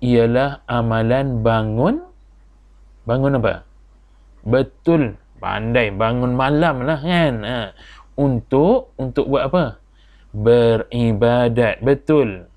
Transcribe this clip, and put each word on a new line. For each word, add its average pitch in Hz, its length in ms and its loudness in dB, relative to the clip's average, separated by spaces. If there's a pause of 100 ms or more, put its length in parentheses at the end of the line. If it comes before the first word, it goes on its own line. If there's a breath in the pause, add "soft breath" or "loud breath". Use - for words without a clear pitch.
ialah 123 640 2
amalan 117 720 -2
bangun. 113 640 0 (1040)
Bangun 135 300 0
apa? 98 260 -4 (800)
Betul. 131 720 0 (240)
Pandai. 110 540 -2
Bangun 123 420 -2
malam 139 480 0
lah, 147 160 -2
kan? 165 340 0 (120)
Ha. 123 100 -6 (600 loud breath)
Untuk, 143 840 0
untuk 131 300 -4
buat 135 180 -2
apa? 170 160 0 (680 soft breath)
Beribadat. 117 1500 2
Betul. 127 760 0